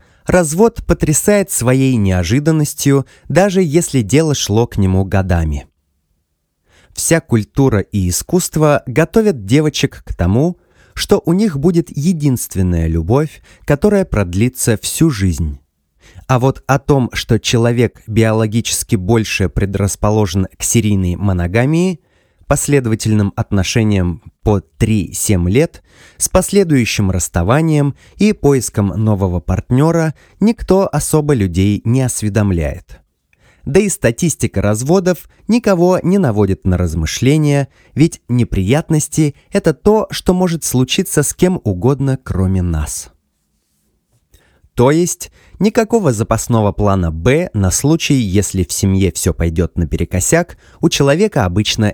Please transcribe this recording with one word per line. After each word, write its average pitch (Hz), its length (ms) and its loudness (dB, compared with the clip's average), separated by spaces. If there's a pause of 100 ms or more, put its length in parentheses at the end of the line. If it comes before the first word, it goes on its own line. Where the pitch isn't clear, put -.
(260)
развод 180 600 0
потрясает 190 640 0
своей 131 440 2
неожиданностью, 135 1080 0 (240)
даже 185 340 2
если 151 380 0
дело 139 340 2
шло 113 320 0
к - 80 -10
нему 95 300 2
годами. 87 640 -2 (1300)
Вся - 280 -2
культура 120 580 0
и 95 300 -2
искусство 151 760 0
готовят 160 600 0
девочек 143 580 0
к - 100 -10
тому, 120 440 0 (380)
что - 300 0
у 160 60 2
них 185 260 0
будет 165 380 0
единственная 123 920 0
любовь, 87 540 -2 (220)
которая 196 400 0
продлится 104 720 -2
всю - 320 0
жизнь. 85 520 -2 (720)
А 127 80 2
вот 131 260 0
о 120 140 2
том, 135 320 0
что - 300 -2
человек 120 680 0
биологически 110 880 0
больше 98 540 0
предрасположен 98 960 -2 (100)
к - 60 -14
серийной 98 540 0
моногамии, 117 840 0 (480)
последовательным 110 880 0
отношениям 101 880 0 (180)
по 104 200 0
три-семь 101 880 -2
лет, 135 340 0 (320)
с - 140 -6
последующим 151 800 0
расставанием 139 840 0 (200)
и 208 160 2
поиском 135 560 0
нового 95 540 0
партнёра, 156 760 0 (240)
никто 196 500 0
особо 147 440 0
людей 95 500 0
не 127 180 0
осведомляет. 101 1000 -2 (640)
Да 147 160 2
и 208 80 0
статистика 117 720 -2
разводов 151 640 0 (220)
никого 185 520 2
не 185 160 0
наводит 104 460 0
на 92 140 2
размышления, 135 920 0 (260)
ведь 160 360 0
неприятности — 143 1080 0 (160)
это 180 220 0
то, 214 380 2
что - 220 -2
может 175 300 -2
случиться 131 600 -2
с - 100 -6
кем 185 320 0
угодно, 131 580 0
кроме 92 380 -2
нас. 80 500 -4 (1600)
То 120 160 4
есть 165 420 -2 (280)
никакого 208 540 0
запасного 110 580 0
плана 98 400 0
"Б" 123 420 0
на 95 180 0
случай, 151 440 0
если 98 480 0
в - 80 -10
семье 95 400 0
всё - 220 -2
пойдёт 85 440 -2
наперекосяк, 87 800 -2 (220)
у 175 100 2
человека 147 560 0
обычно 101 480 -2